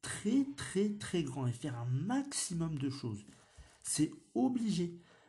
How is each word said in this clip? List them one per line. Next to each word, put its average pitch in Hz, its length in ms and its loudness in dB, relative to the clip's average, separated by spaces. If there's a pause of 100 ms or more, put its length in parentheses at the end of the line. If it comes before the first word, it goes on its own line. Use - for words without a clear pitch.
très, 262 440 2 (100)
très, 208 380 0
très 185 300 -2
grand 131 240 -2
et 120 40 2
faire 127 260 -4
un 120 100 -4
maximum 165 920 0
de 139 120 0
choses. 117 360 -4 (580)
C'est - 280 2 (220)
obligé. 220 640 2 (300)